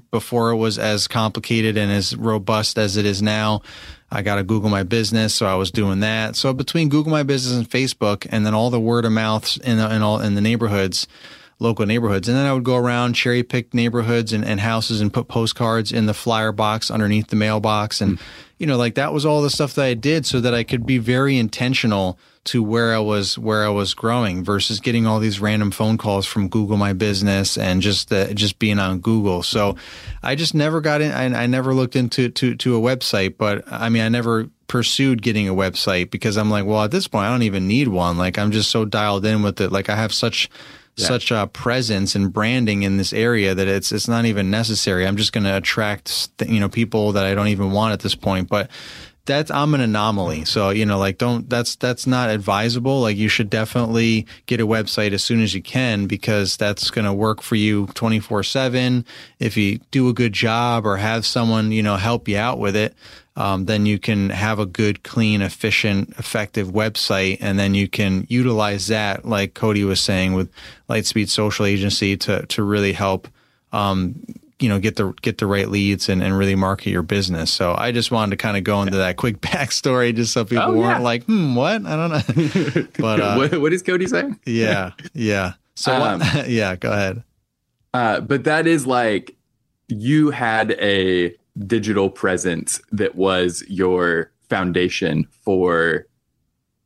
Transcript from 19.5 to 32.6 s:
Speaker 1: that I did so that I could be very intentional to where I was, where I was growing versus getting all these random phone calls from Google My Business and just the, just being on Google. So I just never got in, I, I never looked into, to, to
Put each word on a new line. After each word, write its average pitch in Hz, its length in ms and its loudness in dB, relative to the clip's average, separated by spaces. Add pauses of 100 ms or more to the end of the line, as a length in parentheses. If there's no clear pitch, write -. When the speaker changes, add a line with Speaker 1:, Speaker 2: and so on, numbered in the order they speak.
Speaker 1:
that 143 120 0
I 123 100 2
did 143 320 0
so 131 120 0
that 120 140 2
I 117 100 2
could 117 220 -2
be 127 140 2
very 127 360 2
intentional 110 840 0 (240)
to 123 180 0
where 113 320 2
I 110 60 0
was, 104 400 -2
where 107 260 2
I 107 40 2
was 101 260 -2
growing 113 480 0
versus 98 360 0
getting 117 280 2
all 110 120 2
these 107 200 -2
random 104 320 0
phone 110 260 0
calls 98 300 0
from 101 200 -2
Google 104 300 0
My 101 160 2
Business 98 640 0
and 92 240 2
just 98 280 0
the, 101 260 0
just 101 240 -2
being 104 180 2
on 92 220 0
Google. 101 420 0
So 101 360 0 (440)
I 135 140 -2
just 156 180 -2
never 156 260 2
got 147 220 2
in, 151 100 0
I, 131 140 -2 (160)
I 120 60 0
never 131 260 0
looked 131 220 2
into, 123 340 0
to, 123 240 -2
to 123 220 0